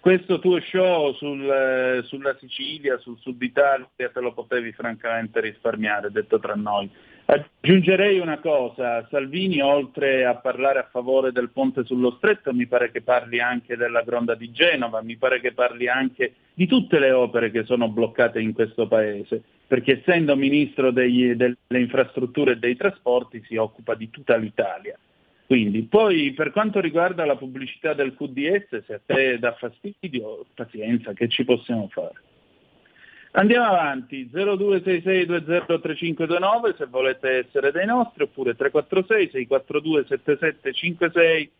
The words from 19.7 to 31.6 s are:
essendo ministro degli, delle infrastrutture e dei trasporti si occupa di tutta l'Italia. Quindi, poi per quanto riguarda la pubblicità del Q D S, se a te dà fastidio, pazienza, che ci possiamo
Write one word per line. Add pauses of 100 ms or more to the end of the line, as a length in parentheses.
essendo
ministro
degli,
delle (140)
infrastrutture
e
dei
trasporti
si
occupa
di
tutta
l'Italia. (480)
Quindi,
poi
per
quanto
riguarda
la
pubblicità
del
Q
D
S,
se
a
te
dà
fastidio,
pazienza,
che
ci
possiamo